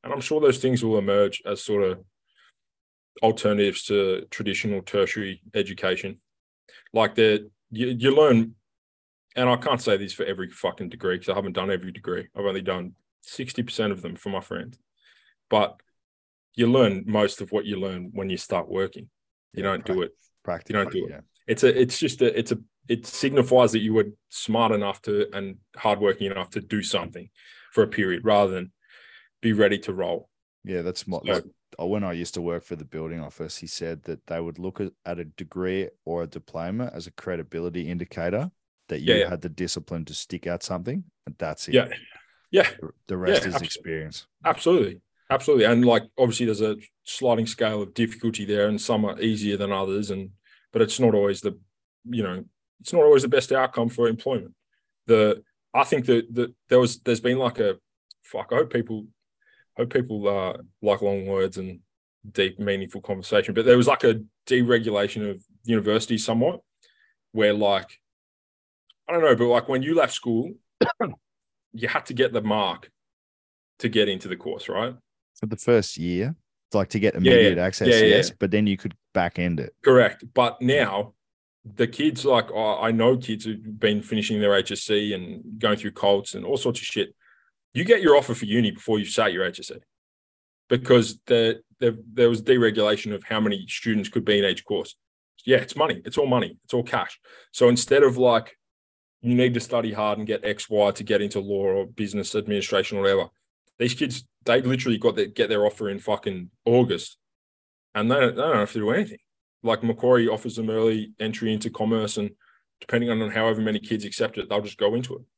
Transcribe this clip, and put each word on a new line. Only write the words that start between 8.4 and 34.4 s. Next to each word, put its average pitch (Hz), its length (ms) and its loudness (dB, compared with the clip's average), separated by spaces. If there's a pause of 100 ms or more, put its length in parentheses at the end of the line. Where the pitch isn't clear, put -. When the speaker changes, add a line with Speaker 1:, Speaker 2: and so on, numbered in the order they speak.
Speaker 1:
and 123 140 2
I 120 80 4
can't 127 240 -2
say 104 160 2
this 98 160 -8
for 98 100 -6
every 92 260 -6
fucking 90 400 -6
degree 117 280 -4
'cause - 120 -10
I 95 60 0
haven't 98 180 -4
done 95 160 -4
every 92 220 -4
degree. 90 440 -8
I've 101 100 -6
only 95 160 -4
done 92 340 -6 (260)
sixty - 400 -10
percent 113 300 -4
of 92 100 -8
them 87 140 -12
for - 140 -12
my 98 120 -6
friends. 92 380 -12 (680)
But 107 300 0 (760)
you 117 120 2
learn 117 380 4
most 107 360 0
of 98 100 -10
what 104 140 -2
you 101 140 -6
learn 92 340 -8
when 95 160 -8
you 90 80 -4
start 85 320 -4
working. 95 400 -6 (440)
You 98 100 -10
Speaker 2:
Yeah, 98 80 0
Speaker 1:
don't - 140 -6
do 95 80 -4
Speaker 2:
prac-, 92 120 -2
Speaker 1:
it. 80 60 -12 (320)
Speaker 2:
practically, 90 360 -6
Speaker 1:
You 98 40 2
don't 92 100 -6
do 92 120 -4
it. - 60 -10
Speaker 2:
yeah. - 100 -18 (240)
Speaker 1:
It's 110 180 -2
a, 127 180 6
it's 123 180 0
just 131 220 -2
a, 120 160 2
it's 117 140 -4
a, 113 60 -2 (300)
it 120 180 -2
signifies 127 680 4
that 113 60 2
you 110 140 -2
were 104 180 0 (180)
smart 113 420 0
enough 101 320 -4
to 104 300 -2
and 98 240 -10 (180)
hardworking 101 560 0
enough 95 200 -6
to 104 100 -8
do 104 200 -4
something 87 480 -6 (420)
for 110 120 4
a 95 40 4
period 95 380 -2
rather 101 280 4
than 92 180 -8 (720)
be 113 120 2
ready 101 260 4
to - 140 -8
roll. 87 360 -6 (340)
Speaker 2:
Yeah, 92 180 -6
that's 87 260 -8
my, 90 180 -6
Speaker 1:
So 104 60 -2
Speaker 2:
like, 90 120 0 (360)
uh, 82 60 -6
when 101 180 -2
I 90 100 -6
used 85 200 -8
to 90 80 -8
work 85 220 -6
for - 120 -12
the 78 100 -14
building 80 360 -10
office, 78 360 -14
he 85 100 -16
said 82 360 -10
that 80 240 -12
they 85 140 -6